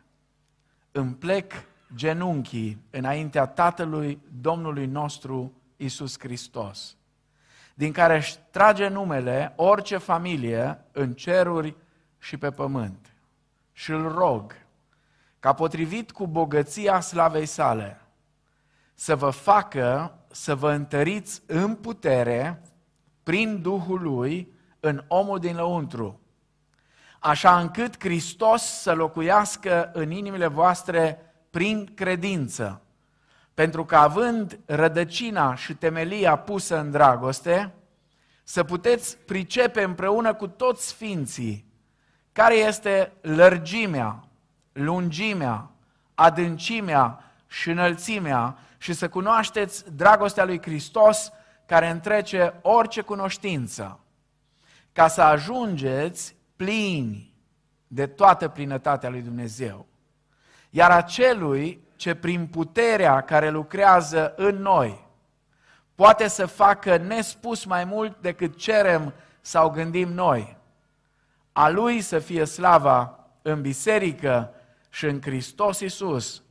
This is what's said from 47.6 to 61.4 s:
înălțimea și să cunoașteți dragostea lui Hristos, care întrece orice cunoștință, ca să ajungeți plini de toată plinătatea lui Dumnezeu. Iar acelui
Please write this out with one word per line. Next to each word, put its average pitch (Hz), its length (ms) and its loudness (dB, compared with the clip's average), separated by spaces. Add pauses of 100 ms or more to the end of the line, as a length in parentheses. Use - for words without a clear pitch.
înălțimea 175 880 -2 (200)
și - 140 -8
să 170 160 -4
cunoașteți 202 840 -2
dragostea 202 520 4
lui 180 180 -4
Hristos, 214 680 2 (340)
care 165 220 4
întrece 180 760 0
orice 220 380 4
cunoștință, 185 1000 -8 (920)
ca 165 160 6
să 170 140 0
ajungeți 156 1120 0 (200)
plini 185 800 -4 (520)
de 139 200 -4
toată 180 420 4
plinătatea 139 600 -4
lui 123 140 -8
Dumnezeu. 117 640 -10 (840)
Iar 170 200 6
acelui 175 920 2 (140)